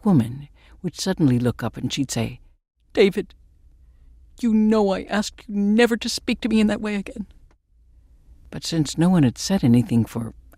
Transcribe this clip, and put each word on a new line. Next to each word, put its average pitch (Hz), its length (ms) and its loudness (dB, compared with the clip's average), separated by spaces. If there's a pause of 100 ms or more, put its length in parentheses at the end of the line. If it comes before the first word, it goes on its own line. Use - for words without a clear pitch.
woman 139 460 2 (320)
would - 180 -10
suddenly 160 400 0
look 120 240 -2
up 113 140 -8
and 120 140 -6
she'd 139 200 -6
say, 113 280 -6 (540)
"David, 196 400 0 (1080)
you 233 140 0
know 214 400 2
I 185 100 -4
asked - 440 -6
you 202 80 -10
never 220 420 2
to 233 120 -8
speak - 320 -6
to 226 80 -4
me 220 100 2
in 208 80 4
that 208 140 -2
way 208 140 -4
again." 196 300 -10 (1300)
But 147 140 -12
since 160 320 -2
no 165 120 4
one 175 140 4
had 120 140 2
said - 260 -2
anything 117 420 2
for 113 280 -8 (240)